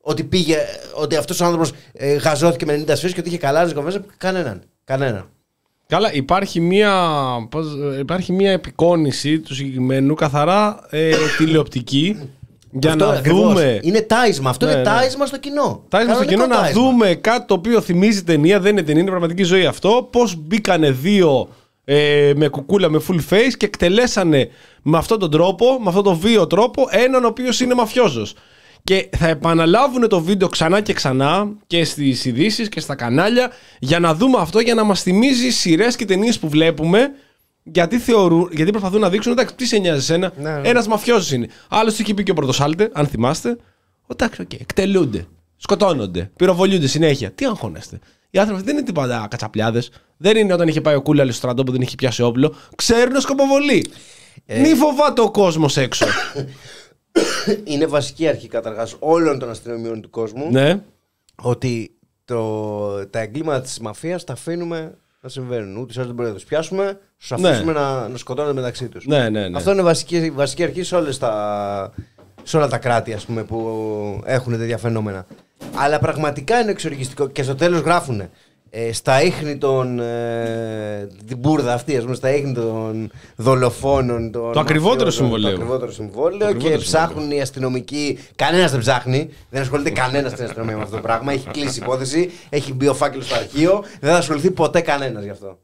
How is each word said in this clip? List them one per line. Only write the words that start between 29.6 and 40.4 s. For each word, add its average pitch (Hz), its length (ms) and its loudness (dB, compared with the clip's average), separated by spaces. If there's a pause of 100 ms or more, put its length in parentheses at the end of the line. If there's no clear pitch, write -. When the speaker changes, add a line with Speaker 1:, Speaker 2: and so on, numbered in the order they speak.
Speaker 2:
το 190 140 2
βίντεο 185 280 2
ξανά 180 320 2
και 208 120 -4
ξανά 147 540 0 (200)
και 170 160 2
στις 139 420 0
ειδήσεις 208 440 0
και - 100 -8
στα 143 160 -8
κανάλια 202 560 2 (280)
για 156 200 0
να 165 160 4
δούμε 247 240 4
αυτό, 170 200 0
για 240 140 2
να 220 100 2
μας 202 180 2
θυμίζει 247 480 2
σειρές 214 460 2
και 226 100 -6
ταινίες 202 340 2
που 160 100 -6
βλέπουμε, 165 640 4 (520)
γιατί 170 360 0
θεωρούν, 180 540 4
γιατί 160 180 0
προσπαθούν 202 280 0
να 202 100 4
δείξουν, 214 220 0
«Εντάξει, 240 240 0
τι 254 100 -6
σε 226 120 0
νοιάζει 175 220 2
εσένα, 170 380 0
Speaker 1:
Ναι, 147 120 -6 (100)